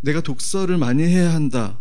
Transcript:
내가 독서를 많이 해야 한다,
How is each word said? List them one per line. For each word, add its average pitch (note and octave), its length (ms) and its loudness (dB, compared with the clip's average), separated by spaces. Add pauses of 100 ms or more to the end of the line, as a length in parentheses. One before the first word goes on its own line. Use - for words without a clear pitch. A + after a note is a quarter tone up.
내가 D3+ 200 0
독서를 F3+ 560 -2
많이 C#3 260 2
해야 F3 300 2
한다, A#2+ 480 -2